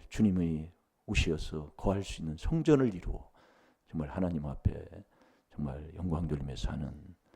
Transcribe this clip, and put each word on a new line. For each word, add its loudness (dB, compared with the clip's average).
주님의 2
옷이어서 0
거할 2
수 -8
있는 -4
성전을 4
이루어 -6
정말 -4
하나님 0
앞에 0
정말 -6
영광 -2
돌리며 -4
사는 -4